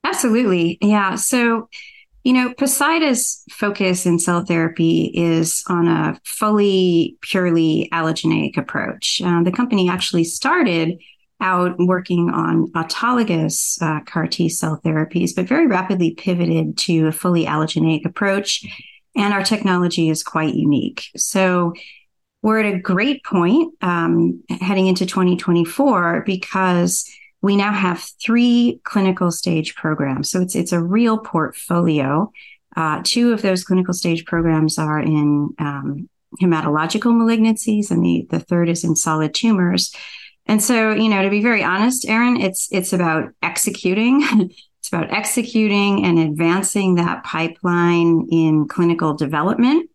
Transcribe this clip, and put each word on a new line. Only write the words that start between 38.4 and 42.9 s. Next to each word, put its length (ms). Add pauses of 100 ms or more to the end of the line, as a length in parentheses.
third 280
is 140
in 140
solid 380
tumors. 600 (520)
And 140
so, 300
you 180
know, 140
to 80
be 100
very 220
honest, 460
Erin, 320
it's, 320
it's 200